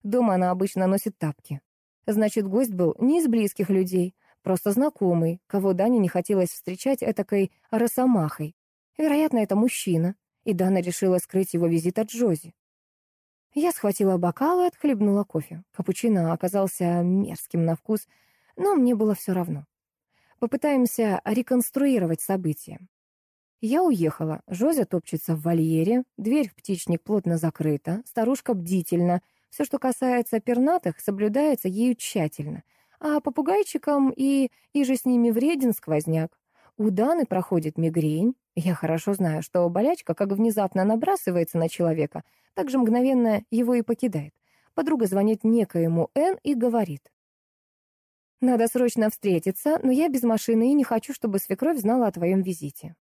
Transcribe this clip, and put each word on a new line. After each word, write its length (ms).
Дома 320
она 160
обычно 360
носит 300
тапки. 460
Значит, 400
гость 280
был 240
не 220
из 60
близких 440
людей, 440
просто 300
знакомый, 720
кого 260
Дане 260
не 100
хотелось 420
встречать 520
этакой 480
росомахой. 840
Вероятно, 420
это 180
мужчина, 580
и 80
Дана 280
решила 380
скрыть 360
его 120
визит 320
от 100
Джози. 460
Я 180
схватила 460
бокал 440
и 40
отхлебнула 580
кофе. 480
Капучино 600
оказался 680
мерзким 640
на 100
вкус, 320
но 180
мне 200
было 200
все 180
равно. 320
Попытаемся 840
реконструировать 960
события. 580
Я 220
уехала, 640
Жозя 380
топчется 500
в 80
вольере, 640
дверь 320
в 40
птичник 480
плотно 360
закрыта, 680
старушка 480
бдительна. 720
Все, 160
что 140
касается 640
пернатых, 600
соблюдается 680
ею 260
тщательно. 680
А 200
попугайчикам 960
и, 360
и 120
же 120
с 80
ними 260
вреден 420
сквозняк. 640
У 140
Даны 340
проходит 540
мигрень. 560
Я 180
хорошо 400
знаю, 280
что 260
болячка, 460
как 180
внезапно 520
набрасывается 720
на 120
человека, 560
так 140
же 100
мгновенно 720
его 240
и 80
покидает. 520
Подруга 320
звонит 380
некоему 720
Н 280
и 120
говорит: 580
«Надо 260
срочно 420
встретиться, 760
но 80
я 160
без 160
машины 460
и 40
не 80
хочу, 300
чтобы 260
свекровь 400
знала 300
о 40
твоем 300
визите». 540